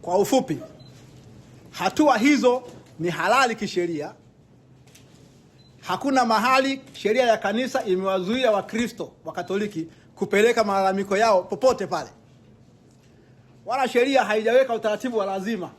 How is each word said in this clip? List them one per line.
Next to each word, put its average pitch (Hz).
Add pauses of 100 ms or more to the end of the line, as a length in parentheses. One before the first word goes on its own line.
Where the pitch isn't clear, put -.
Kwa 180
ufupi, 208 (1120)
hatua 233
hizo 254 (360)
ni 170
halali 220
kisheria. 175 (1700)
Hakuna 254
mahali 262 (120)
sheria 240
ya 220
kanisa 247
imewazuia 190
Wakristo 202 (120)
wa -
Katoliki 180 (280)
kupeleka 220
malalamiko 196
yao 208
popote 220
pale, 147 (1600)
wala 254
sheria 247
haijaweka 226
utaratibu 220
wa 196
lazima. 190